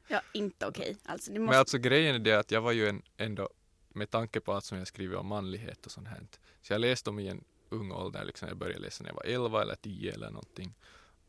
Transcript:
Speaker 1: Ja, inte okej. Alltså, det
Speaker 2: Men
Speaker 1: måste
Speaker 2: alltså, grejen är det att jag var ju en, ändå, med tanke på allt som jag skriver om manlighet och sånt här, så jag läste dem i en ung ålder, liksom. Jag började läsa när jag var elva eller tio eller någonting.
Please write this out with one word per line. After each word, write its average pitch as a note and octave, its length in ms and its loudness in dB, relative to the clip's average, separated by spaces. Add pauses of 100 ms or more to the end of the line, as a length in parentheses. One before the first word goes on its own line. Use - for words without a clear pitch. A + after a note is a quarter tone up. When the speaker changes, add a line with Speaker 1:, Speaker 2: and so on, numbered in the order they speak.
Speaker 1:
Ja, - 140 0 (120)
inte G3+ 340 -4
okej. - 380 -4
Alltså, - 260 -8
det G#3 80 -4
Speaker 2:
Men A3+ 60 0
Speaker 1:
måste C3 140 8
Speaker 2:
alltså, C3+ 180 6
grejen C3 380 6
är A#2 40 0
det A2 140 6
att G#2 180 4
jag A2 100 4
var A#2 100 2
ju A2 180 4
en, G2+ 120 -4 (160)
ändå, G#2 320 -2 (400)
med G#2 200 -6
tanke A2+ 300 0
på - 140 0
allt G2+ 120 -2
som G2 120 -6
jag F#2 100 -6
skriver F#2 280 -6
om F#2+ 120 -4
manlighet G2+ 580 -6
och - 60 -14
sånt G2 160 -12
här, A2+ 200 -12 (340)
så - 120 -2
jag G#2+ 80 4
läste B2 280 2
dem G#2 100 -4
i G2 80 -4
en F#2 160 -8 (260)
ung G#2 220 -4
ålder, F#2 340 -6
liksom. - 220 -10
Jag F#2+ 100 -8
började F#2 220 -4
läsa - 240 -10
när - 60 -10
jag G1+ 60 -8
var - 100 -8
elva A2+ 360 0
eller G#2 140 0
tio G2+ 380 -6
eller A1 160 -8
någonting. C#2 440 -12 (560)